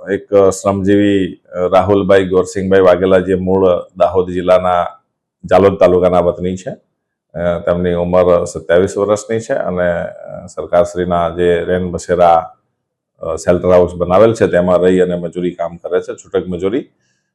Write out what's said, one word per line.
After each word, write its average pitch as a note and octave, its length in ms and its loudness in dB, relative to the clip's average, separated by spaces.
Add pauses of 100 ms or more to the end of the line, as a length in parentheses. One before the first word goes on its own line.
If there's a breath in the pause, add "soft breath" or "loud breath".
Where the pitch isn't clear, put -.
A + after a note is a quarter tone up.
(120)
એક G2 380 2
શ્રમજીવી, G2 840 0
અ, - 320 -8
રાહુલભાઈ F#2+ 600 2
ગોરસિંગભાઈ F#2+ 540 0
વાઘેલા, F#2 380 4
જે F#2 160 -2
મૂળ F#2 340 0 (280)
દાહોદ F2+ 340 0
જિલ્લાના F2+ 560 0 (580)
જાલોદ F#2+ 340 2
તાલુકાના F2+ 420 4
વતની F2 360 -2
છે. - 140 -12 (680)
અ, F2 200 -4
તેમની F2 340 -2
ઉંમર F2 520 2
સત્યાવીસ F2 540 -2
વર્ષની G#2 420 -2
છે C3 140 -6
અને, F2+ 360 -4 (120)
અ, - 440 -14
સરકારશ્રીના F2 840 -2
જે F2 360 0
રેન F2+ 260 -4
બસેરા, E2+ 680 0 (640)
અ, E2 160 -6
શેલ્ટર F2+ 320 0
હાઉસ F2 260 4
બનાવેલ F#2 400 2
છે, G#2 120 0
તેમાં F2+ 320 2
રહી F#2 220 2
અને F2+ 140 -2
મજૂરી F2 360 -6
કામ E2+ 260 -10
કરે F2 240 -4
છે, A#2 140 -10
છૂટક F2+ 340 -8
મજૂરી. F#2+ 400 -6 (460)